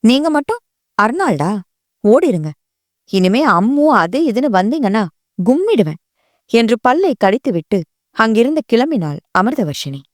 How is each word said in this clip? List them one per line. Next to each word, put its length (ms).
"நீங்க 260
மட்டும் 320
அர்னால்டா, 520
ஓடிருங்க. 460
இனிமே 360
அம்மு 400
அது 400
இதுன்னு 260
வந்தீங்கன்னா 520
கும்மிடுவேன்" 640
என்று 300
பல்லை 380
கடித்துவிட்டு 600
அங்கிருந்து 500
கிளம்பினாள் 520
அமிர்தவர்ஷினி. 600